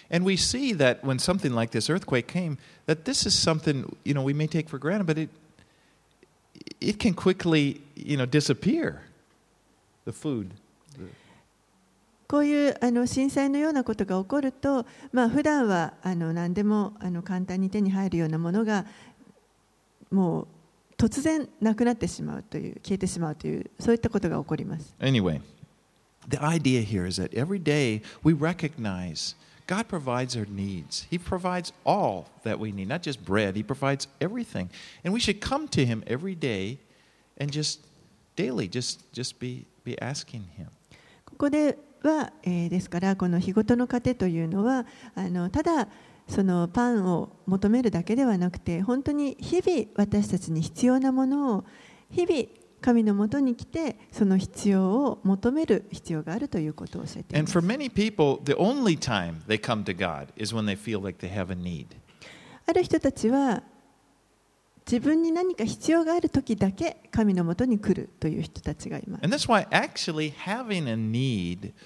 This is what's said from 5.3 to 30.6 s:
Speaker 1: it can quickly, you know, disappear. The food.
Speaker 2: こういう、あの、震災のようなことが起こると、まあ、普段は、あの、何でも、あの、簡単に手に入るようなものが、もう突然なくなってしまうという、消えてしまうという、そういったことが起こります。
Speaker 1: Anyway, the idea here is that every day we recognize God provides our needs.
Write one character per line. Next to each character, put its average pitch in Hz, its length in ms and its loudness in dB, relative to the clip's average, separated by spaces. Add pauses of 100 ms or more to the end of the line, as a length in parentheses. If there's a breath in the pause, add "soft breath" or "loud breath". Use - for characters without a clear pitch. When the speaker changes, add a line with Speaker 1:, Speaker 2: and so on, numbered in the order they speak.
Speaker 1:
it 208 180 -2
can 208 160 2
quickly, 160 680 2 (140)
you - 220 -4
know, 127 120 0
disappear. 151 680 2 (1080)
The 113 60 -10
food. 113 380 -6 (1800 loud breath)
Speaker 2:
こ 285 100 2
う 294 80 4
い 285 240 4
う、 - 100 2
あ 247 100 2
の、 240 160 2
震 269 220 2
災 277 220 2
の 285 80 0
よ 302 120 0
う - 40 0
な 262 100 2
こ 226 100 -2
と 208 120 -2
が 185 160 0
起 190 40 -12
こ 277 140 0
る 269 120 0
と、 269 340 0 (260 loud breath)
ま 247 120 2
あ、 233 40 4
普 262 140 2
段 294 260 2
は、 170 240 0 (100)
あ 185 120 -2
の、 165 180 -2
何 175 220 -2
で 208 100 0
も、 208 340 0
あ 185 120 -6
の、 170 120 -4
簡 180 200 -4
単 185 180 -4
に 190 80 0
手 208 140 0
に 196 80 2
入 196 180 0
る 170 80 -2
よ 165 80 2
う 160 60 0
な 160 80 0
も 170 120 -2
の 220 140 2
が、 208 220 0 (1200 loud breath)
も 175 320 2
う - 40 -12 (500)
突 220 240 2
然 311 260 0 (140)
な 220 140 2
く 226 100 0
な 240 80 4
っ - 40 -4
て 196 120 -4
し - 140 -10
ま 147 160 -6
う - 40 -10
と - 140 -12
い - 140 -6
う、 - 120 -12
消 - 120 -4
え 185 40 0
て 190 80 -2
し 180 140 -4
ま 160 120 -2
う - 20 -12
と - 120 -10
い - 140 -4
う、 - 180 -12
そ - 120 0
う 233 40 6
い 233 40 4
っ - 20 -18
た 233 80 0
こ 220 100 -2
と 180 120 0
が 160 80 -2
起 147 80 -4
こ 156 100 -2
り 143 80 -4
ま - 140 -6
す。 - 200 -16
Speaker 1:
Anyway, 101 440 2 (840)
the 139 120 -2
idea 147 440 2
here 98 240 0
is 90 140 -4
that 92 140 -2
every 175 280 -2
day 139 400 2 (220 loud breath)
we 156 80 6
recognize 117 1040 -4 (300 soft breath)
God 214 200 -2
provides 127 480 -4
our 107 140 -4
needs. 98 600 -6